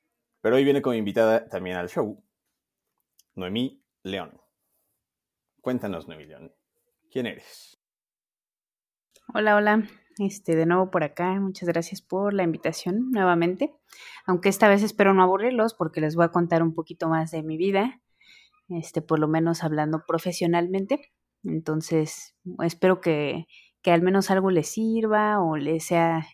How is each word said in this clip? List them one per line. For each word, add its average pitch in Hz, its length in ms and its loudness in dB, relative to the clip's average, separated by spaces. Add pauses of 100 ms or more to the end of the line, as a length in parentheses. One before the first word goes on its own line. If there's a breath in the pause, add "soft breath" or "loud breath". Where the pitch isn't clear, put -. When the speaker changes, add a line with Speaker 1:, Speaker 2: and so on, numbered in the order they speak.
(400)
Speaker 1:
Pero 117 160 2
hoy 139 80 4
viene 139 160 2
como 127 140 -2
invitada 110 520 2
también 92 300 -8
al 90 140 -6
show, 113 340 -6 (1120)
Noemí 107 480 -6 (200)
León. 95 380 -10 (1200)
Cuéntanos, 101 480 -6
Noemí 78 160 -18
León, 76 300 -20 (560)
¿quién 123 160 -6
eres? - 520 -16 (1600)
Speaker 2:
Hola, 214 220 4
hola. 208 260 4 (360 loud breath)
Este, 190 380 -2
de 160 80 2
nuevo 185 260 2
por 175 140 0
acá. 180 340 -4
Muchas 190 300 -6
gracias 170 320 -4
por 202 320 -4
la 190 120 0
invitación 180 680 -4
nuevamente. 185 640 2 (520 loud breath)
Aunque 180 220 0
esta 196 200 4
vez 202 140 6
espero 202 300 2
no 190 100 6
aburrirlos 220 520 2
porque 160 260 -4
les 156 160 -2
voy 170 80 4
a 165 80 2
contar 170 300 2
un 165 120 0
poquito 160 340 -6
más 160 220 -2
de 160 120 -8
mi 156 160 -6
vida, 196 420 0 (680 soft breath)
este, 165 340 -6
por 160 160 0
lo 151 100 2
menos 165 360 0
hablando 156 420 -2
profesionalmente. 175 1040 -2 (300)
Entonces, 160 960 -4 (260)
espero 185 380 0
que, 156 460 -4 (360 soft breath)
que 180 80 0
al 170 120 4
menos 190 280 2
algo 190 220 2
les 185 160 2
sirva 214 720 0
o 156 140 0
les 160 280 -4
sea 165 500 0